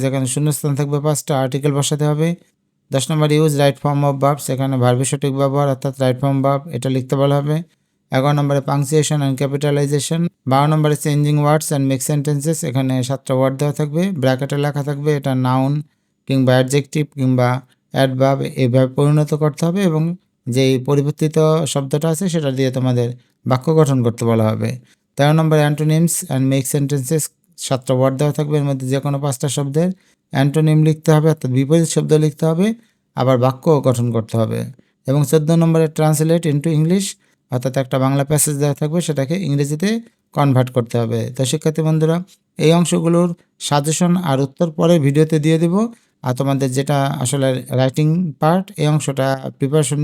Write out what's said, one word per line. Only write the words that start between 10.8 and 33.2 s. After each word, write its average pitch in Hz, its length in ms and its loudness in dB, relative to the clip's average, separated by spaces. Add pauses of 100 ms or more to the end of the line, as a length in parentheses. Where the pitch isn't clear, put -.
changing 147 320 0 (100)
words 151 280 2
and 139 160 -2
make 131 200 -2
sentences, 147 460 -2 (120)
এখানে 131 240 -2 (160)
সাতটা 135 300 -4
ওয়ার্ড 131 220 0
দেওয়া 147 180 0
থাকবে, 151 240 -2 (180)
ব্র্যাকেটে 131 440 0
লেখা 143 240 -4
থাকবে, 143 300 -2
এটা 135 120 -4 (160)
নাউন 131 260 0 (540)
কিংবা 131 300 2
অ্যাডজেক্টিভ 139 480 0 (140)
কিংবা 127 300 2 (460)
অ্যাডভার্ব 135 440 2 (240)
এভাবে 131 340 4
পরিণত 147 340 2 (120)
করতে 147 240 -2
হবে 185 220 -2
এবং 156 140 0 (520)
যেই 135 180 4 (140)
পরিবর্তিত 147 500 0 (360)
শব্দটা 143 400 -2
আছে, 165 200 -4
সেটা 147 240 -2
দিয়ে 131 200 0
তোমাদের 123 300 0 (440)
বাক্য 127 160 0 (120)
গঠন 139 260 2
করতে 113 260 -2
বলা 113 200 2
হবে। 110 180 -4 (480)
তেরো 147 220 4
নম্বরে 156 300 2
antonyms 156 440 0 (200)
and 131 180 0
make 135 240 0
sentences, 143 480 -2 (420)
সাতটা 131 340 -2
ওয়ার্ড 135 200 2
দেওয়া 147 180 0
থাকবে, 151 220 -2
এর 143 100 0
মধ্যে 131 240 -4
যে 139 120 -2
কোনো 143 180 -2
পাঁচটা 143 240 -4 (100)
শব্দের 147 320 0 (440)
অ্যান্টোনিম 156 540 2
লিখতে 156 280 0
হবে, 156 180 4
অর্থাৎ 131 240 -4
বিপরীত 151 380 2
শব্দ 151 160 0 (140)
লিখতে - 240 -2
হবে, 175 180 0 (540)